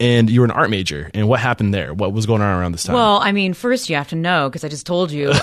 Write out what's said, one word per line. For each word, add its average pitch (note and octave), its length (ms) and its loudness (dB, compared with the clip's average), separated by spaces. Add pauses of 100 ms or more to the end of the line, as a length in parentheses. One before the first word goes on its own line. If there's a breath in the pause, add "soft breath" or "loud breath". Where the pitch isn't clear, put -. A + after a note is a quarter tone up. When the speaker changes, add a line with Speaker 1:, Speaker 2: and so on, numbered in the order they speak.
Speaker 1:
and A#2+ 280 4
you A#2 120 4
were B2 40 6
an A#2 60 2
art C3+ 180 0
major. D#2+ 460 -4
And G#2+ 140 0
what B2 120 2
happened A#2 320 0
there? D#2 220 -2
What G2 180 -2
was G#2+ 140 -2
going A2 160 2
on G2 160 2
around F2 140 0
this E2+ 120 -6
time? - 120 0
Speaker 2:
Well, G#3+ 260 4
I G3+ 100 0
mean, F#3+ 220 0
first B3 340 -2
you E3 80 -2
have C#3+ 120 -6
to E3 80 -6
know, E3 340 0
'cause D#3 140 -12
I D#3 40 -8
just D3 160 -12
told F3+ 260 -2
you, C#3+ 200 -2 (120)